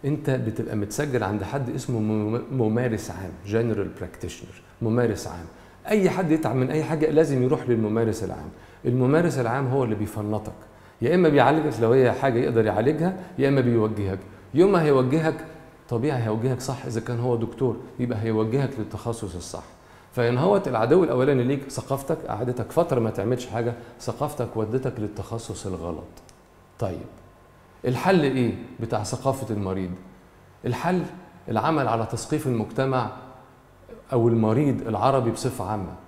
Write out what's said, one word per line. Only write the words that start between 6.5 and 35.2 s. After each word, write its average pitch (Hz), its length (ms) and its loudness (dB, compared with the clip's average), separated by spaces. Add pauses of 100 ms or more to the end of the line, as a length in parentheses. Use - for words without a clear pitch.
من 127 140 2
أي 151 140 0
حاجة 151 280 0
لازم 143 320 4
يروح 131 260 0
للممارس 110 540 2
العام. 76 260 -8 (360)
الممارس 131 540 2
العام 127 280 0
هو 131 160 2
اللي 110 120 0
بيفنطك، 104 580 -4 (480)
يا 139 140 2
إما 180 140 6
بيعالجك 143 520 4
لو 113 100 6
هي 131 200 6
حاجة 127 280 0
يقدر 120 260 2
يعالجها، 147 520 2 (220)
يا 135 100 4
إما 139 120 4
بيوجهك. 107 580 0 (340)
يوم 180 180 6
ما 175 120 4
هيوجهك، 151 640 2 (440)
طبيعي 123 340 0
هيوجهك 113 380 0
صح 131 240 -6
إذا 117 160 -4
كان 117 180 -4
هو 123 160 0
دكتور، 117 420 -2 (220)
يبقى 120 220 -2
هيوجهك 113 480 0 (100)
للتخصص 104 560 -6
الصح. - 280 -10 (500)
فإن 123 240 2
هوت 190 300 4
العدو 127 360 4
الأولاني 131 400 2
ليك 135 260 -2
ثقافتك، 139 480 -4 (100)
قعدتك 120 440 -4
فترة 160 280 2
ما 110 100 2
تعملش 110 360 -2
حاجة، 117 280 -4 (260)
ثقافتك 123 580 -6
ودتك 113 420 -2
للتخصص 104 680 -8
الغلط. 85 380 -6 (760)
طيب، 92 260 -6 (800)
الحل 165 360 2
إيه 127 320 2 (260)
بتاع 110 240 -2
ثقافة 127 520 -2
المريض؟ 95 360 -4 (720)
الحل 170 360 0 (480)
العمل 135 380 2
على 113 180 0
تثقيف 143 420 -4
المجتمع 127 640 0 (1040)
أو 117 140 4
المريض 117 600 2
العربي 117 440 2